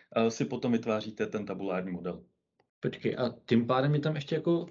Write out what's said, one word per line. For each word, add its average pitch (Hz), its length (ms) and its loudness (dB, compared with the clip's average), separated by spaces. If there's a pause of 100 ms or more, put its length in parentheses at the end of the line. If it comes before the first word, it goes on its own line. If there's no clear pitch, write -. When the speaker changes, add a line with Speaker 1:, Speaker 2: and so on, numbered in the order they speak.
(160)
Speaker 1:
eh, 113 160 4
si 135 140 -2
potom 123 260 -2
vytváříte 107 560 0
ten 104 180 -6
tabulární 92 460 -4
model. 87 320 -6 (560)
Speaker 2:
Počkej, - 380 -2
a 120 180 0 (100)
tím 117 220 4
pádem 131 240 4
mě 147 80 2
tam 156 160 -2
ještě 147 200 -4
jako, 170 360 0